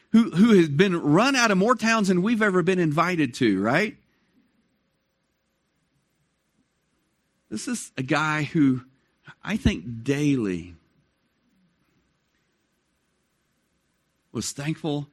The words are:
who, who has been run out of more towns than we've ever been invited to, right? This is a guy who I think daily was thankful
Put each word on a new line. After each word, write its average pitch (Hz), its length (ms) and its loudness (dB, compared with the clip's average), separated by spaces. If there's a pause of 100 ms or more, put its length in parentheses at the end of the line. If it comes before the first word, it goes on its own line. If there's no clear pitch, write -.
(120)
who, 226 200 4
who 202 260 6
has 165 120 4
been 170 300 0
run 208 360 2
out 233 160 2
of 185 60 2
more 226 180 2
towns 226 320 0
than 180 140 2
we've 214 200 0
ever 185 220 2
been 180 160 0
invited 160 560 0
to, 101 260 2
right? 151 340 0 (3500)
This - 180 -12
is - 280 -10
a 135 80 -8
guy 151 400 -2
who 135 380 0 (640)
I 208 120 -6
think 117 480 -4
daily 117 720 -2 (3500)
was 113 160 -8
thankful 147 600 -8